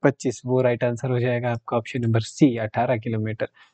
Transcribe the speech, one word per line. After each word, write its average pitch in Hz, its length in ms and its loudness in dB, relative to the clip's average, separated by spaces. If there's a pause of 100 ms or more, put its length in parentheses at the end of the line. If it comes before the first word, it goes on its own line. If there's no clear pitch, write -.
पच्चीस, 135 420 0
वो 127 160 2
राइट 120 220 2
आंसर 120 260 -2
हो 123 100 0
जाएगा 120 320 0
आपका 117 240 -4
ऑप्शन 120 260 -4
नंबर 113 200 2
सी, 131 360 2
अठारह 117 400 0
किलोमीटर। 110 500 -4 (260)